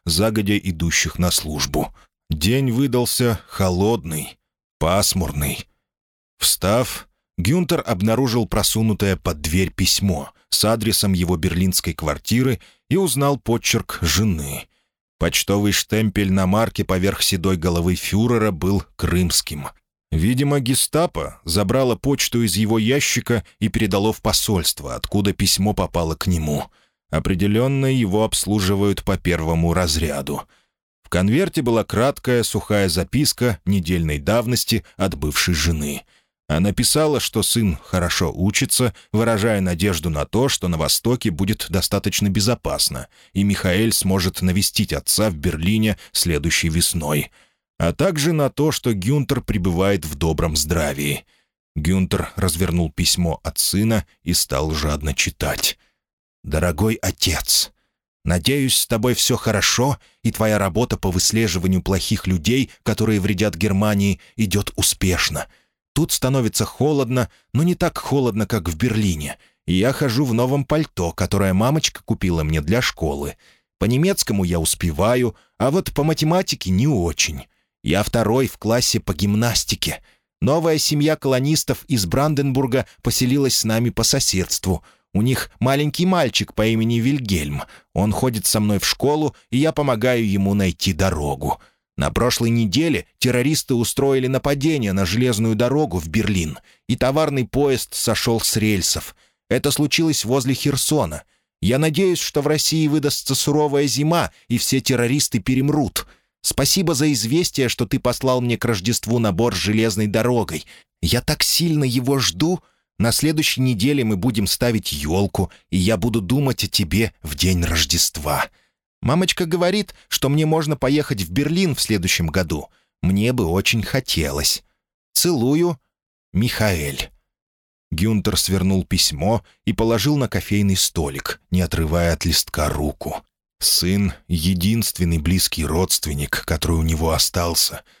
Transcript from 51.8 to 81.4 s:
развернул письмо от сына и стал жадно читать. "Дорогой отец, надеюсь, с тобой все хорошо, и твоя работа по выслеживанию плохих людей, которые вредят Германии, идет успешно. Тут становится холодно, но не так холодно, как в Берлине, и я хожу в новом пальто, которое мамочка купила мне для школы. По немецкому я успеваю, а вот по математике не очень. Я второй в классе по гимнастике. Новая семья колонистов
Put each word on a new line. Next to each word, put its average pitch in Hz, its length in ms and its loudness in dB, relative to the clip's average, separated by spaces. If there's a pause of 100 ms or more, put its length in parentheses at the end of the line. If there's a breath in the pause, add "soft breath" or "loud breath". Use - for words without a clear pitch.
развернул 85 560 0
письмо 85 500 -2
от - 160 -6
сына 110 460 0 (180 soft breath)
и 87 120 -2
стал 78 380 -2
жадно 73 420 -2
читать. - 640 -2 (640)
"Дорогой 85 520 0
отец, - 760 -2 (520)
надеюсь, 123 520 2
с - 100 0
тобой 117 280 0
все - 240 0
хорошо, 117 580 0 (260 soft breath)
и 117 80 2
твоя 107 280 0
работа 98 400 0
по 98 120 -2
выслеживанию 92 680 0
плохих 95 460 -2
людей, 98 440 0 (120)
которые 107 380 0
вредят 101 340 0
Германии, 101 640 2 (160 loud breath)
идет 101 400 -2
успешно. - 720 -2 (480 soft breath)
Тут 160 160 0
становится 127 540 0
холодно, 127 640 0 (240 soft breath)
но 143 120 2
не 175 100 2
так - 240 -2
холодно, 117 480 0
как 101 200 -2
в 80 100 -4
Берлине, 95 600 0 (300 soft breath)
и 87 80 0
я 110 180 2
хожу 135 320 0
в 123 80 -2
новом 127 320 0
пальто, 117 480 -2
которое 98 400 0
мамочка 127 500 0
купила 87 420 0
мне 78 180 0
для 101 180 0
школы. 71 560 -4 (420 soft breath)
По - 60 -2
немецкому 123 600 0
я 87 140 0
успеваю, 98 800 0 (220 soft breath)
а 127 120 2
вот 180 220 -2
по 147 100 0
математике 160 680 0
не 101 160 4
очень. 85 560 0 (420)
Я 87 200 2
второй 117 420 2
в - 100 -8
классе 113 440 0
по - 120 -6
гимнастике. 101 880 -2 (380 soft breath)
Новая 156 380 2
семья 151 360 2
колонистов 139 760 0